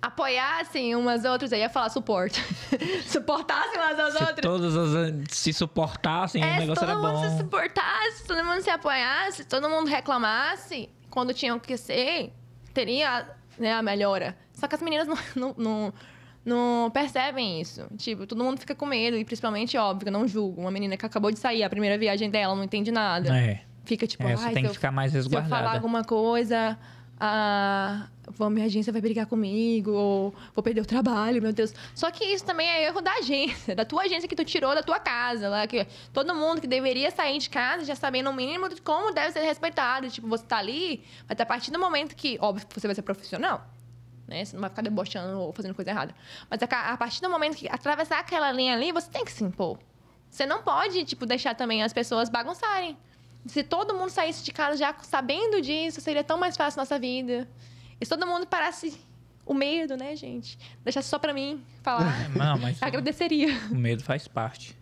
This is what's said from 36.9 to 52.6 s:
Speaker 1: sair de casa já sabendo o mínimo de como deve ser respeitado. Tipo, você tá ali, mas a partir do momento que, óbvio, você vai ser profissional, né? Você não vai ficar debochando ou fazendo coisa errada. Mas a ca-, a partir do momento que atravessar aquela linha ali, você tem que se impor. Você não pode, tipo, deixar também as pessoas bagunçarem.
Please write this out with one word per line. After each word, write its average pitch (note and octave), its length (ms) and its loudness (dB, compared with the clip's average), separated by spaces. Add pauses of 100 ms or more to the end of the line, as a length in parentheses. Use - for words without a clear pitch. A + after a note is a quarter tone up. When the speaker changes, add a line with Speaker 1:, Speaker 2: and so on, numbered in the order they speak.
Speaker 1:
sair D4 300 0
de - 100 -4
casa C#4 340 0
já C#4 120 -4
sabendo C4 340 0
o C4+ 40 -2
mínimo D#4 360 -2
de E4+ 140 -10
como F4+ 280 2
deve D4+ 200 0
ser D#4 100 -2
respeitado. C#4+ 720 0
Tipo, A3+ 160 -8
você A3+ 180 0
tá A3+ 120 0
ali, C4 460 -2 (240)
mas - 120 -4
a A#3 60 2
partir A#3+ 260 -4
do E4 80 -2
momento D#4 360 0
que, C4 240 -2
óbvio, G#3 340 0
você G#3 140 -4
vai G3+ 80 0
ser G3+ 60 -6
profissional, G3 640 -4 (600)
né? F3+ 180 -6
Você - 100 -14
não F#3+ 60 -8
vai G3 80 -4
ficar A3 140 -6
debochando G3 560 -4
ou F3 140 -4
fazendo F#3+ 200 -8
coisa F#3 160 -6
errada. F#3 240 -4 (340)
Mas A3+ 140 -4
a A#3+ 60 -2
ca-, A#3 260 0
a B3 40 -4
partir A#3 220 -4
do F#4 120 -2
momento D#4 260 0
que - 100 -10
atravessar D4 520 0
aquela D4 320 0
linha B3+ 240 2
ali, C#4+ 160 0
você E4+ 180 -2
tem - 160 -4
que - 60 -12
se - 120 -4
impor. F3+ 360 -2 (500)
Você - 160 -4
não E4 160 0
pode, F4+ 420 0
tipo, - 220 -6
deixar A#3+ 300 0
também A3+ 260 0
as G#3+ 100 0
pessoas A#3 380 0
bagunçarem. E4+ 640 -2 (520)